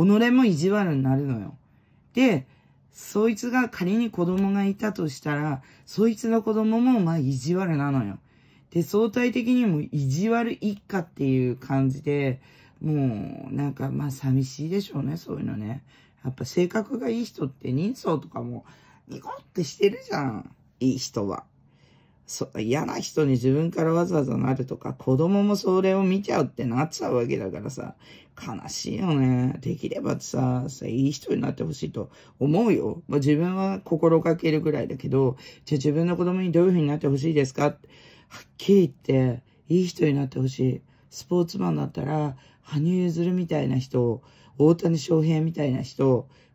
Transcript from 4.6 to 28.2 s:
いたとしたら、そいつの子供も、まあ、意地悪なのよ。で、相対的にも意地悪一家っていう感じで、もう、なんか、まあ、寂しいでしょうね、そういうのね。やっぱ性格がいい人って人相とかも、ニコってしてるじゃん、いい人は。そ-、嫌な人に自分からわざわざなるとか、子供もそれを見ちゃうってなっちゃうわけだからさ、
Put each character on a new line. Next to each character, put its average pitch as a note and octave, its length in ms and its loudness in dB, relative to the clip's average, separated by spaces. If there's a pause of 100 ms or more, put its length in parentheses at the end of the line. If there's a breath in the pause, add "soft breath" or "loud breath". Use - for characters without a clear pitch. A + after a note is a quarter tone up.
い G3 100 0
た G#3 180 -4
と E3 160 -4
し - 120 -10
た D3+ 140 -4
ら、 D3 280 -4 (220 loud breath)
そ - 220 0
い A3+ 100 2
つ A#3 120 -6
の A3+ 140 2
子 A3 120 0
供 A3 260 2
も、 B3 200 4
ま E3 120 2
あ、 E3 60 0
意 C3+ 140 0
地 C#3+ 220 -2
悪 F3+ 220 0
な C#3+ 140 0
の C3 140 0
よ。 G2 140 -8 (520 soft breath)
で、 E3+ 120 0
相 G#3 280 0
対 B3 220 0
的 B3 220 0
に B3 120 4
も D#3 140 2
意 D3 280 -4
地 E3+ 200 0
悪 A#3 240 0
一 G3+ 340 -4
家 - 140 -4
っ C4 60 -6
て - 180 -6
い C3 260 2
う B2 60 -4
感 C3+ 320 0
じ C3 140 -4
で、 C#3 380 -2 (420 soft breath)
も C3+ 680 -2
う、 - 40 -8
な C#3+ 140 -2
ん C3+ 60 -6
か、 C3+ 160 -4
ま C#3+ 160 -4
あ、 C#3 40 -4
寂 C3 340 0
し D3 220 -8
い - 20 -4
で G3 120 -2
し G3 120 -8
ょ C#3+ 80 -4
う - 20 -2
ね、 C#3 140 -4
そ - 180 -10
う C#3+ 40 -6
い - 40 -8
う - 40 -4
の - 100 -6
ね。 G#2+ 280 -8 (400 soft breath)
や C3+ 60 -6
っ C3 40 -6
ぱ C3+ 100 -10
性 F3+ 240 0
格 A3 300 -4
が C4 100 -4
い A#3 140 -2
い - 20 -6
人 - 220 -6
っ - 20 -2
て C3 240 -8
人 F#3 220 0
相 D#3+ 240 -2
と - 100 -12
か A#2 140 -10
も、 A#2+ 220 -10 (440 soft breath)
ニ C3+ 120 -14
コ - 100 -14 (100)
っ - 40 -20
て - 180 -4
し - 140 -8
て G3+ 120 4
る A#4+ 160 -8
じ G#4+ 80 -10
ゃ D#3 80 -2
ん、 A#2+ 300 -6 (300)
い B2+ 140 2
い B2 40 -6
人 G2+ 300 -4
は。 - 160 -6 (840 soft breath)
そ-、 - 320 -8
嫌 A#2 260 0
な - 140 -6
人 - 260 0
に C#3 80 4
自 B2+ 200 2
分 D#3+ 180 2
か E3 140 -2
ら D#3+ 80 2
わ E3+ 120 2
ざ F3+ 120 -2
わ C#3+ 80 2
ざ C3 120 -2
な C3 160 0
る C3 140 -4
と - 100 -8
か、 C#3 160 -8
子 C3 240 0
供 F#3+ 260 4
も G#3 140 2
そ F#3+ 240 2
れ F#3+ 140 4
を G3 80 2
見 F#3+ 180 2
ち - 140 -4
ゃ E3+ 60 2
う C#3 40 2
っ - 40 -2
て - 180 -6
な B2 160 0
っ D#3+ 80 -4
ち - 120 -10
ゃ - 80 -2
う - 40 0
わ A#2+ 120 0
け C3+ 120 -2
だ G2 120 -6
か E2+ 100 -8
ら G#2+ 100 -8
さ、 - 240 -12 (420 loud breath)